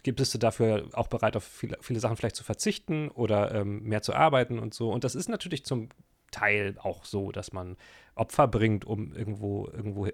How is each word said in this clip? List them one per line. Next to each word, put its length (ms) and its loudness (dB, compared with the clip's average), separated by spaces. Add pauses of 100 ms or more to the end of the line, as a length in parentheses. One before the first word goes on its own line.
gibt 180 0
es 120 2
dafür 600 2
auch 120 0
bereit, 300 0
auf 80 -2
viele, 360 -10
viele 200 -4
Sachen 160 0
vielleicht 200 -2
zu 80 -10
verzichten 640 -2
oder, 460 2
ähm, 300 -2
mehr 180 0
zu 100 -2
arbeiten 460 4
und 160 -6
so. 160 -2
Und 140 -2
das 100 0
ist 140 -4
natürlich 360 -6
zum 240 -4 (440)
Teil 500 2
auch 220 -6
so, 260 -4
dass 220 -10
man 240 -8 (400)
Opfer 320 4
bringt, 360 2
um 300 -6
irgendwo, 540 -4
irgendwo 460 -4